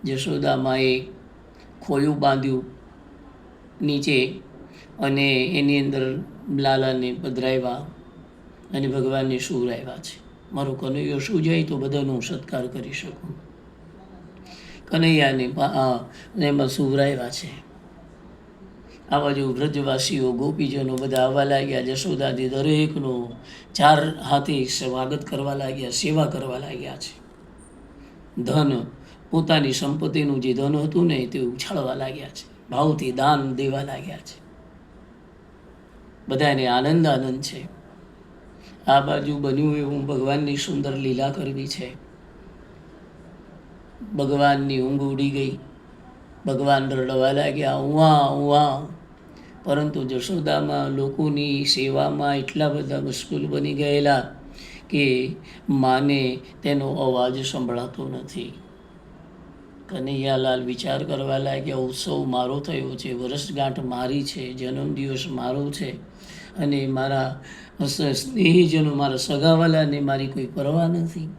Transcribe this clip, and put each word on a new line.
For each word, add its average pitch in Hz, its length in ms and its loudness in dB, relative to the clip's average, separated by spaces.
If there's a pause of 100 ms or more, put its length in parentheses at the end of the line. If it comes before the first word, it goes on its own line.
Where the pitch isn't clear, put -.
જશોદા 139 520 0
માએ 131 500 2 (760)
ખોયું 143 360 2
બાંધ્યું 135 460 2 (1160)
નીચે 139 520 2 (640)
અને 135 460 2
એની 143 360 2
અંદર 135 380 0 (400)
લાલાને 131 540 2
પધરાવ્યા 127 760 -2 (880)
અને 135 140 0
ભગવાનને 131 500 0
સુવરાવ્યા 123 580 -4
છે. - 240 -16 (320)
મારો 139 220 -4
કનૈયો 143 440 -4
સુઈ 165 240 0
જાય 160 200 2
તો 151 160 -2
બધાનો 139 340 -2
હું 120 100 -2
સત્કાર 131 440 -6
કરી 123 260 -10
શકું. - 420 -12 (1500)
કનૈયાને 147 640 4
પા-, 143 160 0
આ, 127 400 0 (360)
એમાં 143 280 2
સુવરાવ્યા 139 600 0
છે. - 420 -12 (1400)
આ 143 100 2
બાજુ 139 320 0
વ્રજવાસીઓ, 135 800 0
ગોપીજનો 139 640 -2
બધા 131 260 0
આવવા 135 220 4
લાગ્યા. 139 360 0
જશોદાજી 131 680 -2
દરેકનો 135 840 0 (420)
ચાર 156 440 6
હાથે 139 460 0
સ્વાગત 131 640 -4
કરવા 139 280 -4
લાગ્યા, 135 360 -6
સેવા 151 340 2
કરવા 131 340 -4
લાગ્યા 135 380 -10
છે. - 240 -14 (1200)
ધન, 127 440 2 (440)
પોતાની 156 420 4
સંપત્તિનું 147 680 0
જે 123 140 2
ધન 139 220 2
હતું 156 300 2
ને, 131 200 2
તે 139 120 -6
ઉછાળવા 131 560 -4
લાગ્યા 131 340 -8
છે, - 420 -18
ભાવથી 139 420 0
દાન 135 420 2
દેવા 139 280 -2
લાગ્યા 139 340 -10
છે. - 240 -18 (1900)
બધાને 135 380 2
આનંદ 143 400 4
આનંદ 131 360 0
છે. 131 260 -10 (1160)
આ 139 140 8
બાજુ 147 380 -2
બન્યું 143 380 2
એવું 143 300 -2
ભગવાનની 143 500 0
સુંદર 143 400 -2
લીલા 135 320 0
કરવી 139 380 -4
છે. 131 300 -10 (2250)
ભગવાનની 139 680 2
ઊંઘ 135 200 0
ઉડી 139 300 0
ગઈ, 135 280 -4 (880)
ભગવાન 135 440 2
રડવા 131 420 2
લાગ્યા, 143 420 0
"ઉવા, 147 440 6
ઉવા." 143 720 4 (760)
પરંતુ 147 400 0
જશોદામાં 147 840 0
લોકોની 143 760 0
સેવામાં 143 760 0
એટલા 151 300 0
બધા 143 320 -2
મશગુલ 143 460 -4
બની 143 280 -2
ગયેલા 143 600 2 (560)
કે 131 460 2 (320)
માને 131 720 2 (240)
તેનો 143 260 0
અવાજ 131 580 0
સંભળાતો 127 640 -6
નથી. 131 440 -10 (1400)
કનૈયાલાલ 131 760 0
વિચાર 131 400 -4
કરવા 135 340 -2
લાગ્યા, 135 380 -4
"ઉત્સવ 131 480 -4
મારો 127 360 -2
થયો 135 360 -6
છે, 131 160 -8
વર્ષગાંઠ 135 680 -4
મારી 127 440 -4
છે, 127 280 -8
જન્મદિવસ 135 760 -4
મારો 131 420 -4
છે 143 280 -8 (580)
અને 143 300 0
મારા 135 560 -2 (440)
સ-, 135 160 -2
સ્નેહીજનો, 156 920 4
મારા 139 220 0
સગાવાલાને 156 840 4
મારી 135 260 0
કોઈ 131 200 -4
પરવા 156 400 0
નથી. 165 420 -2 (100)